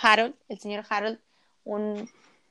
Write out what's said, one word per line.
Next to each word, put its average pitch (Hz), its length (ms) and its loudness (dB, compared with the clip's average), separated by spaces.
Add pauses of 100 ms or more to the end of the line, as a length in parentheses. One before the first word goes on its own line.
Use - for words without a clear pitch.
Harold, 226 340 4 (140)
el 202 120 -10
señor 208 280 -8
Harold, 214 300 -2 (460)
un, 214 440 -6 (420)